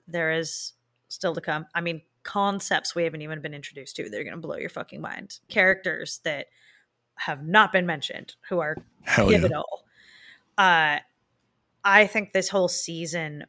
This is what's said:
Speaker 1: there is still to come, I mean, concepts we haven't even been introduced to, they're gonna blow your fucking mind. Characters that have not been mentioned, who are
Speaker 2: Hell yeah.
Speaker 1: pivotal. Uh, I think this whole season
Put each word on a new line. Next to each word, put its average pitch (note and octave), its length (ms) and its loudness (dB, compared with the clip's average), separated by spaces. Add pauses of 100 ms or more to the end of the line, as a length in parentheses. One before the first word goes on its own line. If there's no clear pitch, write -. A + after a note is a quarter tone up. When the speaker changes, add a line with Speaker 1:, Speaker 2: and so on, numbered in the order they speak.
Speaker 1:
there E3 260 0
is D#3+ 400 -6 (340)
still - 260 -4
to D#3+ 80 -6
come, D#3 320 -4
I E3+ 80 -2
mean, E3 200 -6 (220)
concepts G3 720 -2
we E3+ 120 0
haven't D#3 160 -6
even D#3 200 -10
been D3 120 -10
introduced C#3 420 -16
to, - 140 -10
they're G#2 160 -8
gonna - 120 -12
blow D#3+ 200 -8
your - 120 -8
fucking - 300 -12
mind. - 480 -12
Characters F#3 760 0
that D3 240 -6 (680)
have D3 320 -8
not G3+ 240 6
been F#3 140 2
mentioned, - 500 -6 (140)
who F3+ 100 0
are D#3 160 -2 (280)
Speaker 2:
Hell - 280 4
yeah. F2+ 60 8
Speaker 1:
pivotal. - 280 0 (920)
Uh, E3 420 6 (840)
I G3+ 220 8
think G3+ 280 -2
this F#3+ 160 2
whole F#3+ 180 4
season D#3+ 800 -6